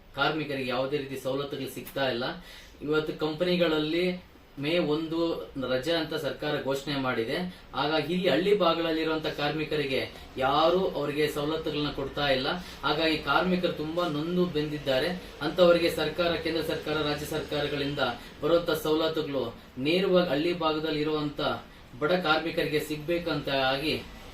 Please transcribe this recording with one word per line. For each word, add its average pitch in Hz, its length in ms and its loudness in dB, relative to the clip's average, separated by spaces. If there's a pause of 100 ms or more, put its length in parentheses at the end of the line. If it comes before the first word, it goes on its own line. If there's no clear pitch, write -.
(160)
ಕಾರ್ಮಿಕರಿಗೆ 139 540 -2
ಯಾವುದೇ 135 280 0
ರೀತಿ 135 260 -6
ಸವಲತ್ತುಗಳು 135 460 -4
ಸಿಗ್ತಾ 135 400 -4
ಇಲ್ಲ. 120 140 -2 (580)
ಇವತ್ತು 151 320 0
ಕಂಪನಿಗಳಲ್ಲಿ 170 1200 0 (280)
ಮೇ 156 180 0
ಒಂದು 160 420 0 (520)
ರಜೆ 131 200 0
ಅಂತ 160 220 0
ಸರ್ಕಾರ 143 500 -4
ಘೋಷಣೆ 139 320 -2
ಮಾಡಿದೆ. 127 420 -2 (380)
ಹಾಗಾಗಿ 151 380 0
ಇಲ್ಲಿ 185 160 2
ಹಳ್ಳಿ 190 300 4
ಭಾಗಗಳಲ್ಲಿರುವಂತ 160 680 2
ಕಾರ್ಮಿಕರಿಗೆ 147 840 -2 (260)
ಯಾರು 160 500 4
ಅವರಿಗೆ 147 400 0
ಸವಲತ್ತುಗಳನ್ನ 147 640 -2
ಕೊಡ್ತಾ 143 380 -2
ಇಲ್ಲ. 131 180 2 (360)
ಹಾಗಾಗಿ 156 340 2
ಕಾರ್ಮಿಕರು 175 560 2
ತುಂಬಾ 165 340 -2
ನೊಂದು 170 380 0
ಬೆಂದಿದ್ದಾರೆ. 147 640 0 (320)
ಅಂತವರಿಗೆ 170 500 6
ಸರ್ಕಾರ, 165 440 0
ಕೇಂದ್ರ 160 260 -2
ಸರ್ಕಾರ, 151 360 -2 (100)
ರಾಜ್ಯ 147 180 -2
ಸರ್ಕಾರಗಳಿಂದ 143 760 -2 (440)
ಬರುವಂತ 170 280 4
ಸವಲತ್ತುಗಳು 156 840 0 (220)
ನೇರವಾಗಿ 175 520 4
ಹಳ್ಳಿ 160 240 2
ಭಾಗದಲ್ಲಿ 156 480 0
ಇರುವಂತ 151 400 -2 (580)
ಬಡ 156 120 2
ಕಾರ್ಮಿಕರಿಗೆ 165 680 2
ಸಿಗ್ಬೇಕಂತ 151 720 -2
ಆಗಿ 135 540 0 (300)